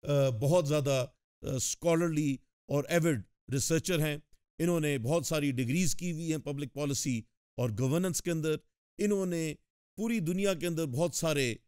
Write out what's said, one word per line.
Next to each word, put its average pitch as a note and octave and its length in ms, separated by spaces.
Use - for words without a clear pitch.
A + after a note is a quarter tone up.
अ, C#3 260
बहुत C#3+ 360
ज़्यादा, C#3 360
अ, A#2+ 120
स्कॉलरली D3+ 920
और C#3+ 220
एविड D#3+ 340
रिसर्चर D#3+ 500
हैं। D3+ 220
इन्होंने D#3+ 380
बहुत C3+ 280
सारी D3 260
डिग्रीज C3 420
की F3 160
हुई D#3+ 200
हैं D#3 100
पब्लिक C#3+ 320
पॉलिसी C#3 520
और A#2+ 140
गवर्नेंस C#3+ 480
के F3 100
अंदर। D#3 300
इन्होंने F3+ 580
पूरी A3+ 240
दुनिया F#3 340
के E3 120
अंदर E3 200
बहुत D3 280
सारे C#3+ 540